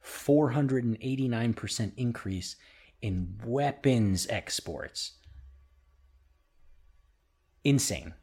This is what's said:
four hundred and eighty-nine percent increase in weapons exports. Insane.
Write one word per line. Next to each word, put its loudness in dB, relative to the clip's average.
four 2
hundred 2
and 0
eighty-nine 0
percent -4
increase -4
in -2
weapons 2
exports. -8
Insane. 2